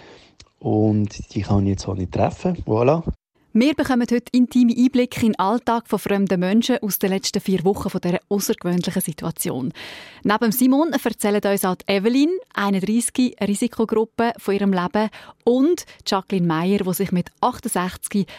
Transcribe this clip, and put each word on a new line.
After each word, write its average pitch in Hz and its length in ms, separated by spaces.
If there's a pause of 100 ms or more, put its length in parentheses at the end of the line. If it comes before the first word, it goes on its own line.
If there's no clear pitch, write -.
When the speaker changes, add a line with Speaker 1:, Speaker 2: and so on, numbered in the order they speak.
(600)
Speaker 1:
Und 107 760
die 107 80
kann 98 220
ich 98 60
jetzt 95 180
auch 98 60
nicht 95 180
treffen. 170 520
Voilà. 127 380 (560)
Speaker 2:
Wir 277 140
bekommen 254 380
heute 240 220
intime 247 440
Einblicke 247 480
in 214 80
den - 60
Alltag 226 500
von 208 100
fremden 196 400
Menschen 208 440
aus 202 160
den 202 100
letzten 190 320
vier 185 240
Wochen 196 240
von 180 140
dieser 180 160 (100)
außergewöhnlichen 180 720
Situation. 156 720 (520)
Neben 214 280
Simon 269 400
erzählen 208 500
uns 202 220
auch 180 120
die - 140
Evelyn, 240 380 (240)
einunddreissig, 202 880
Risikogruppe 220 960
von - 160
ihrem 196 220
Leben 185 340 (360)
und 269 420 (200)
Jacqueline 190 400
Meyer, 175 340
die 185 120
sich 180 200
mit 175 180 (100)
achtundsechzig 202 840 (120)